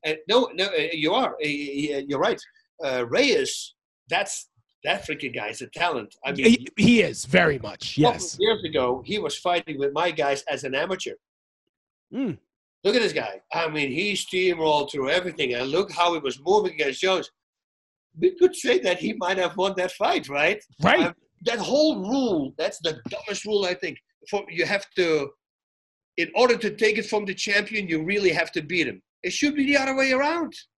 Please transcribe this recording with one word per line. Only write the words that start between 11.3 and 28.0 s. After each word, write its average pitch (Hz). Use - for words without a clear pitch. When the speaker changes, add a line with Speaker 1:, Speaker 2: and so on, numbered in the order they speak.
Speaker 2:
Mm. 233
Speaker 1:
Look 208
at 240
this 180
guy. 110
I 165
mean, 147
he 196
steamrolled 160
through 135
everything, 160
and 127
look 185
how 175
he 160
was 135
moving 185
against 143
Jones. 185
We 370
could 359
say 370
that 180
he -
might 185
have 175
won 196
that 180
fight, -
right? 156
Speaker 2:
Right. 269
Speaker 1:
Um, -
that 226
whole 269
rule, 202
that's 185
the 156
dumbest -
rule, 202
I 180
think. 175
For, 202
you 165
have 202
to, 156
in 165
order 233
to 214
take 214
it 226
from 208
the 190
champion, 208
you 156